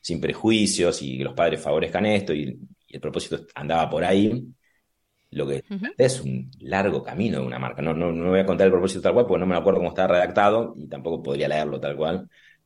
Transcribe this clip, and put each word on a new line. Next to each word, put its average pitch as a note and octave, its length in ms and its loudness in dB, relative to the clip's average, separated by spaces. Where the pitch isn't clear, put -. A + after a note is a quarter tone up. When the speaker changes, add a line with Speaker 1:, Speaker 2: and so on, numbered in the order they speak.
Speaker 1:
sin E2 200 -6
prejuicios, G2 840 2
y C2 160 -8
que C2+ 60 -2
los C2+ 100 -6
padres E2 280 2
favorezcan E2 440 0
esto, G2 280 0
y, C2 240 -6
y - 80 -20
el D2 60 -12
propósito D#2 400 -6
andaba D#2 340 -2
por D#2+ 160 -2
ahí, G2+ 400 2
lo - 160 -4
que - 240 -4
Speaker 2:
Ujú. G3+ 260 -8
Speaker 1:
es B2+ 240 2
un C2 300 -8
largo E2+ 420 0
camino E2+ 380 -4
de C2 60 -4
una B1 120 -8
marca. B1+ 240 -6
No, D#2+ 120 0
no, E2+ 180 0
no E2+ 180 0
voy F#2+ 100 6
a F#2+ 60 2
contar F#2+ 200 4
el F#2+ 60 6
propósito F#2 300 2
tal F2+ 120 2
cual, A#2+ 120 4
porque F2 140 2
no F2+ 60 0
me F2+ 100 2
acuerdo F#2 240 4
cómo E2+ 100 -2
está F#2 160 0
redactado, G2+ 680 4
y D2 120 -16
tampoco D#2+ 340 -6
podría C#2+ 260 -2
leerlo D2 320 -2
tal C#2+ 160 -6
cual, E2 320 -2